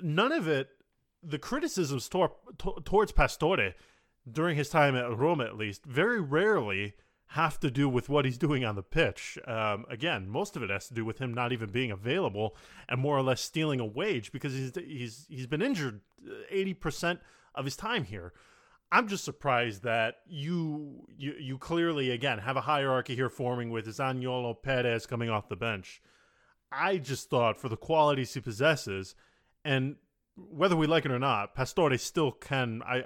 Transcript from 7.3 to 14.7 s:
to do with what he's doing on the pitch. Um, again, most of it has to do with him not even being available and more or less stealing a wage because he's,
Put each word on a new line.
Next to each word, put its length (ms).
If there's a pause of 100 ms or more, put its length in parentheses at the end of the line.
to 100
do 180
with 220
what 160
he's 140
doing 260
on 100
the 80
pitch. 540 (100)
Um, 420
again, 380
most 280
of 80
it 80
has 160
to 80
do 100
with 140
him 140
not 180
even 180
being 220
available 640 (340)
and 100
more 180
or 40
less 200
stealing 380
a 60
wage 460
because 220
he's, 220